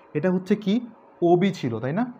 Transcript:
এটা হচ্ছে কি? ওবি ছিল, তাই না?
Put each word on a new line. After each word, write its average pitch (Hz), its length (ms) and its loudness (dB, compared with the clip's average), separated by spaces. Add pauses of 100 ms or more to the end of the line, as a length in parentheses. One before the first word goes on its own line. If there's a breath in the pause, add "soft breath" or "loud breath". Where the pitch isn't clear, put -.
(140 loud breath)
এটা 165 180 0
হচ্ছে 185 240 0
কি? 214 240 0 (420)
ওবি 175 300 4
ছিল, 113 280 -6
তাই 127 140 -4
না? 240 260 -4